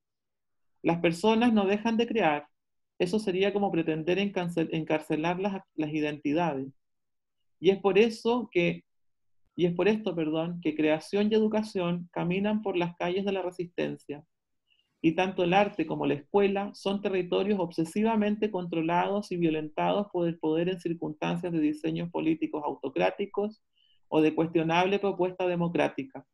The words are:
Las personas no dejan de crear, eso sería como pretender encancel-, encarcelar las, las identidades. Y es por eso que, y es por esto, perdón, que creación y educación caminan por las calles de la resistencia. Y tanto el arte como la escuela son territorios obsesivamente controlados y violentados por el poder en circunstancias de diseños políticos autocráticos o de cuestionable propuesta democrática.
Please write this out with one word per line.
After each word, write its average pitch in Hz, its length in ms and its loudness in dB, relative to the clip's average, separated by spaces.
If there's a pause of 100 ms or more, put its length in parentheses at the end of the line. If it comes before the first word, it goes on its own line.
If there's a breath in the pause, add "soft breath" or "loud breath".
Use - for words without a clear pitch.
(800)
Las - 180 0
personas 220 540 2
no 202 120 4
dejan 208 300 0
de 233 100 2
crear, 175 440 0 (500)
eso 185 200 0
sería 190 340 0
como 202 180 0
pretender 160 480 0
encancel-, 175 540 -2
encarcelar 160 680 -2
las, 190 240 -4 (120)
las 151 180 -4
identidades. 151 800 -2 (840)
Y 165 120 4
es 196 100 2
por 196 180 4
eso 226 540 2
que, 175 320 0 (760)
y 175 60 4
es 175 80 2
por 180 160 4
esto, 214 260 0
perdón, 165 460 -2
que 156 120 -2
creación 156 560 0
y 220 60 2
educación 214 800 0
caminan 196 480 0
por 190 160 -4
las 170 180 -2
calles 180 300 -2
de 202 80 -2
la 190 80 -4
resistencia. 156 840 -6 (800)
Y 165 140 2
tanto 185 280 0
el 175 100 2
arte 196 320 2
como 151 200 -4
la 143 80 2
escuela 196 600 0
son 196 280 -4
territorios 190 580 0
obsesivamente 208 920 0
controlados 180 840 -2
y - 20 -4
violentados 170 760 0
por 170 160 0
el 170 100 -6
poder 160 300 0
en 185 100 -4
circunstancias 170 720 -4
de 170 80 0
diseños 160 500 -2
políticos 156 560 -2
autocráticos 185 960 -4 (460)
o 156 140 2
de 156 120 4
cuestionable 170 640 2
propuesta 185 480 -2
democrática. 165 880 -2